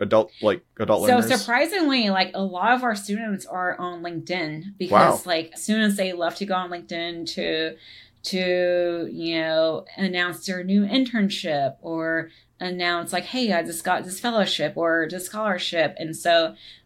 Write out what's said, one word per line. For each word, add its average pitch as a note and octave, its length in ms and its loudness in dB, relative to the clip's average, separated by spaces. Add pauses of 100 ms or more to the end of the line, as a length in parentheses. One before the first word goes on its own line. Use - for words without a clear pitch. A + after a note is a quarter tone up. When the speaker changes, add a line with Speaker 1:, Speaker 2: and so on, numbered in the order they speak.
Speaker 1:
adult, A2 280 4 (120)
like, G2+ 200 2 (160)
adult G#2 300 2
Speaker 2:
So B3 80 8
Speaker 1:
learners? A#3+ 240 4
Speaker 2:
surprisingly, C4+ 680 2
like, F#3+ 240 2
a F#3+ 100 -4
lot F#3+ 300 2
of B3+ 100 2
our A#3 120 0
students G3+ 500 -4
are F3+ 340 -4
on F3 240 -8
LinkedIn E3+ 760 -6
because F3+ 140 -4
Speaker 1:
Wow. F3+ 340 6
Speaker 2:
like, E3 320 -2
students, G#3+ 380 0
they F#3+ 160 -2
love E3+ 240 -2
to G3 100 -6
go F#3+ 100 -2
on F#3 140 -2
LinkedIn E3+ 680 -8
to, D#3+ 420 -2 (460)
to, F3+ 840 0
you E3 300 -4
know, D#3+ 460 0 (100)
announce F3+ 500 -2
their F#3 200 -6
new G3+ 200 4
internship G3 920 0
or E3 500 -4 (300)
announce, F3 540 -2
like, F3+ 120 -2
"Hey, B3 280 0
I E3+ 100 2
just E3 220 -8
got F3+ 180 0
this F#3 160 -10
fellowship F#3+ 560 0
or E3 340 2
this F3+ 180 -8
scholarship." F3+ 680 -2
And D#3 160 -6
so E3 420 2 (300)